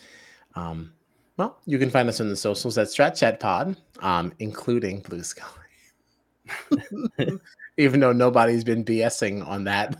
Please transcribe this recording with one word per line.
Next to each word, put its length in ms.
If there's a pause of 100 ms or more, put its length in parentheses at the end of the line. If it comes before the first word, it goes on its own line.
(560)
Um, 360 (460)
well, 280
you 140
can 100
find 200
us 100
on 80
the 80
socials 420
at 100
Strat 300
Chat 220
Pod, 380 (240)
um, 380
including 600
Blue 240
Sky. 220 (1200)
<laughs> 680 (400)
Even 220
though 120
nobody's 520
been 200
B 200
S 180
ing 220
on 200
that, 360